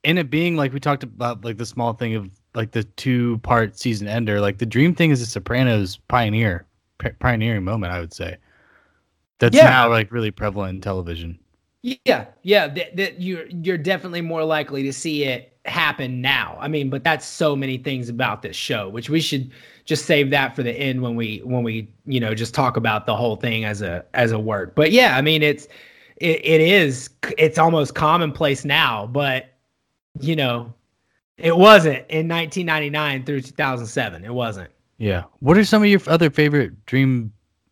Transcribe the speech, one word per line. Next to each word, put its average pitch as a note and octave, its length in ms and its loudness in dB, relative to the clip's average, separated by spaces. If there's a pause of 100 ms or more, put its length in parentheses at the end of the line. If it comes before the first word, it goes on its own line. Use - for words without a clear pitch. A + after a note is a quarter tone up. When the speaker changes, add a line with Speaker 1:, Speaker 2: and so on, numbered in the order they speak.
Speaker 1:
and D#3+ 140 2
it D3 120 -4
being, E3 260 0
like, C#3 160 0
we C#3 80 -8
talked C#3+ 220 -2
about, A#2 420 -8
like, A2+ 140 -8
the A#2 80 -8
small A#2 280 -4
thing A2+ 200 -6
of, G2 160 -8 (240)
like, A2+ 160 -6
the A2 140 -4
two-part A#2+ 920 -2
season G#2+ 280 -4
ender, G#2+ 340 -2
like, G2+ 180 -2
the B2 80 -4
dream C#3 280 2
thing E3 160 2
is C3+ 100 2
a A#2 60 -8
Sopranos A2 720 -2 (120)
pioneer, A2 580 0 (320)
p-, A#2 120 -6 (100)
pioneering A2+ 440 -2
moment, F#2+ 280 -4
I F2+ 80 -6
would E2+ 120 -12
say. F2 240 -10 (1000)
That's A#2+ 180 4
Speaker 2:
Yeah. D#4 80 12
Speaker 1:
now, C3 240 8
like, A2+ 240 2
really A2+ 180 -2
prevalent G2 460 -4
in F#2 40 -12
television. E2+ 580 -6 (440)
Speaker 2:
Yeah, A#3+ 440 -2 (160)
yeah, F#3 260 2
that, D#3 280 -8
that F3+ 260 -4
you're, F3+ 240 -6
you're F3 320 -4
definitely F3 420 -4
more E3 240 -4
likely D3 380 -2
to C3+ 100 -4
see D3 320 -4
it B2+ 400 -6
happen C#3+ 560 -4
now. B2 400 -2
I C#3+ 80 -6
mean, C#3+ 220 -4
but C3+ 140 -6
that's D#3 200 0
so D3+ 300 -2
many C3+ 240 -4
things B2+ 300 -8
about A#2 340 -4
this G2+ 140 -10
show, G#2+ 320 -6
which A#2 200 -10
we D#3 120 0
should C3+ 300 -4 (340)
just D3 200 -4
save C#3+ 260 2
that C3+ 260 0
for C#3 60 -4
the A#2+ 100 -4
end C3 300 -4
when A#2+ 120 -4
we, A2 300 -4
when B2 180 -2
we, A2 260 -6 (160)
you C3 160 -2
know, A2 140 -2
just A2 180 -6
talk B2+ 240 0
about A2 300 -2
the A2+ 80 0
whole A2 220 -2
thing A2+ 280 -4
as G#2 160 -6
a, F2+ 320 -8
as A#2 200 2
a A2 60 -2
work. G#2 360 -4
But D#3 160 4
yeah, A3 260 6
I C3+ 60 2
mean, D#3 200 2
it's, D3 240 0 (500)
it, E3 280 -2
it D#3 160 4
is, D#3+ 500 2 (280)
it's D#3 200 2
almost D#3+ 360 2
commonplace D#3 680 0
now, C#3 420 0
but, C3 480 -4 (680)
you D3+ 140 -2
know, A#2+ 400 -4 (640)
it E3 180 2
wasn't F3 540 8
in D#3+ 180 -2
nineteen E3 380 -4
ninety-nine D3 580 -2
through C#3 160 -4
two B2+ 120 -12
thousand C3 340 -4
seven. G2+ 400 -6
It A#2+ 80 -10
wasn't. A2 340 -6 (300)
Speaker 1:
Yeah. G2 240 -2 (160)
What D3 180 6
are G#3 80 6
some G#3+ 180 4
of G#3 60 6
your G3+ 100 6
f-, - 100 -8
other E3 200 4
favorite D3 560 0
dream B2+ 480 0 (400)